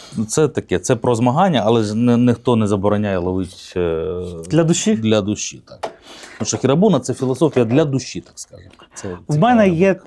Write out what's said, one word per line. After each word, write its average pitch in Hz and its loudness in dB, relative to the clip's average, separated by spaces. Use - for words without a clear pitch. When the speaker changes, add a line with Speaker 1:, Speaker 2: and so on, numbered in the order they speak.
Speaker 1:
це 156 0
таке, 101 -4
це - 0
про 120 0
змагання, 123 0
але 113 2
ж 104 -4
ни-, 120 2
ніхто 120 2
не 110 0
забороняє 101 0
ловити, 92 -4
е, 87 -4
Speaker 2:
Для 160 2
душі? 175 2
Speaker 1:
для 110 2
душі, 95 -6
так. - -20
Тому 107 -6
що 110 -4
хірабуна — 151 4
це 123 -6
філософія 131 0
для 135 2
душі, 131 -6
так - -20
скажемо. - -20
Це - -14
Speaker 2:
В 151 -2
мене 220 4
Speaker 1:
цікаво. 175 2
Speaker 2:
є 190 4